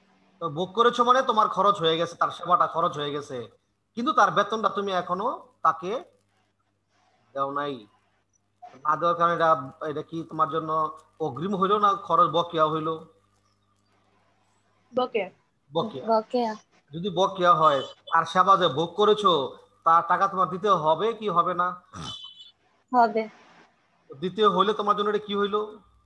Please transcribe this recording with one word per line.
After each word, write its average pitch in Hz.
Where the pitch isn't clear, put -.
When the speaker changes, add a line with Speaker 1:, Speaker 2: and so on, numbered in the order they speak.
Speaker 1:
তো 165
ভোগ 180
করেছো 240
মানে 247
তোমার 220
খরচ 196
হয়ে 160
গেছে, 165
তার 151
সেবাটা 170
খরচ 160
হয়ে 147
গেছে, 131
কিন্তু 240
তার 220
বেতনটা 202
তুমি 202
এখনো 185
তাকে 180
দেও 139
নাই। 143
না -
দেওয়ার 170
কারণে 170
এটা, 156
এটা 151
কি 165
তোমার 156
জন্য 156
অগ্রিম 156
হইলো 190
না 202
খরচ 170
বকেয়া 165
হইলো? 160
Speaker 2:
বকেয়া। 226
Speaker 1:
বকেয়া। 160
Speaker 3:
বকেয়া। 220
Speaker 1:
যদি 175
বকেয়া 180
হয় 151
আর 160
সেবা 185
যে 175
ভোগ 160
করেছো, 202
তার 165
টাকা 180
তোমার 185
দিতে 185
হবে 160
কি 214
হবে 170
না? 180
Speaker 3:
হবে। 220
Speaker 1:
দিতে 185
হইলে 196
তোমার 202
জন্য 208
এটা 208
কি 202
হইলো? 214